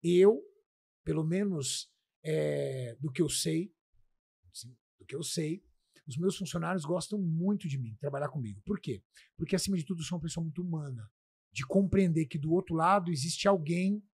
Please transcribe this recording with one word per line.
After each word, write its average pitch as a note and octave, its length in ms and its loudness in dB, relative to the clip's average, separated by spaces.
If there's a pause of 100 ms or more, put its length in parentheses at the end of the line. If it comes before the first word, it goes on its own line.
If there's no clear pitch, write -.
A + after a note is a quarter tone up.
eu, F#3 400 8 (600)
pelo D#3 180 0
menos, E3+ 680 -2 (340)
é, C#3+ 760 -2
do C#3+ 100 -4
que D3 120 0
eu D3 60 4
sei, E3 440 -2 (800)
sim, B2 240 -18 (220)
do F#2 80 -20
que - 80 -10
eu D#3 80 -4
sei, D#3+ 420 -4 (420)
os C3+ 120 -8
meus F#3 180 0
funcionários E3+ 480 -4
gostam F3 340 -2
muito F3 500 0
de C3+ 100 -2
mim, A2+ 220 -6
trabalhar C#3 280 -4
comigo. G#2 340 -6
Por G3+ 180 -4
quê? A2 220 -6 (340)
Porque, E3+ 180 -2
acima F#3+ 220 0
de D#3 80 -2
tudo, E3+ 160 -6
eu D3 40 -6
sou E3+ 140 -4
uma D3 40 -6
pessoa E3 200 -4
muito E3 180 -6
humana, D3 480 -6 (440)
de - 120 -6
compreender F#3 600 4
que D#3 120 -6
do D#3 140 0
outro F3+ 220 2
lado F3 380 4
existe D#3+ 340 -2
alguém F#3+ 560 2 (140)